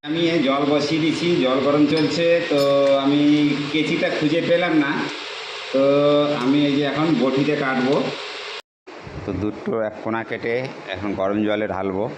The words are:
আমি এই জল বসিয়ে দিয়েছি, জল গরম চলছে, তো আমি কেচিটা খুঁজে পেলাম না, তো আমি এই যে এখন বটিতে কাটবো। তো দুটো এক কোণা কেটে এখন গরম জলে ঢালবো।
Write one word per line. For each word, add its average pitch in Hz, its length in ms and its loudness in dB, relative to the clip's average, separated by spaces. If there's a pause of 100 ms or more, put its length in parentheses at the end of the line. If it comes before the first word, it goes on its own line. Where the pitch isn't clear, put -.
আমি 160 140 -2 (140)
এই 165 140 2
জল 139 140 2 (100)
বসিয়ে 151 320 0
দিয়েছি, 160 240 0 (160)
জল 131 220 2
গরম 147 260 4
চলছে, 156 340 0 (240)
তো 143 100 2 (440)
আমি 143 160 4 (520)
কেচিটা 165 360 0 (100)
খুঁজে 156 300 0
পেলাম 170 240 2 (120)
না, 143 60 -2 (840)
তো 135 100 2 (600)
আমি 135 160 2 (100)
এই 139 100 0
যে 147 40 0 (100)
এখন 151 140 0 (160)
বটিতে 139 400 2
কাটবো। 131 340 0 (1300)
তো 104 60 -6 (120)
দুটো 107 300 -6 (160)
এক 104 140 -8
কোণা 113 260 -4
কেটে 117 260 -4 (400)
এখন 98 160 -6 (100)
গরম 98 260 0
জলে 107 280 0
ঢালবো। 95 300 -4 (140)